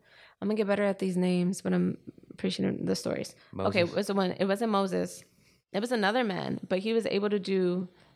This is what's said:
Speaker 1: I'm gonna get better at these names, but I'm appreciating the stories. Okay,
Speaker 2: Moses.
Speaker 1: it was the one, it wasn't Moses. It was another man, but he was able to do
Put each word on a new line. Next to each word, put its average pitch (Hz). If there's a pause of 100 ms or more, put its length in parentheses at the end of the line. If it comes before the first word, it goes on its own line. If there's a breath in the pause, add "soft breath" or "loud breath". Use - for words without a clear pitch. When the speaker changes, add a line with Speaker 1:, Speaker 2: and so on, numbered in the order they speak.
(420 loud breath)
Speaker 1:
I'm 190
gonna 214
get 214
better 202
at 196
these 185
names, 180
but 185
I'm 180 (340)
appreciating -
the 185
stories. - (220 loud breath)
Okay, 190
Speaker 2:
Moses. 170
Speaker 1:
it -
was 196
the 202
one, 190
it -
wasn't 208
Moses. 180 (500 soft breath)
It 190
was 233
another 226
man, 190
but 185
he 220
was 226
able 202
to 208
do 185 (280 soft breath)